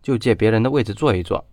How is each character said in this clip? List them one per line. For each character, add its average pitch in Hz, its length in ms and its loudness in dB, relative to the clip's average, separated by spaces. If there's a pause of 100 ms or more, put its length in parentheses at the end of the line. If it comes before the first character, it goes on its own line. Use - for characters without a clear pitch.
就 135 140 -2
借 110 180 0
别 110 160 2
人 110 120 2
的 127 80 0
位 139 120 0
置 104 120 -6
坐 131 200 0
一 90 80 -2
坐， 85 300 -6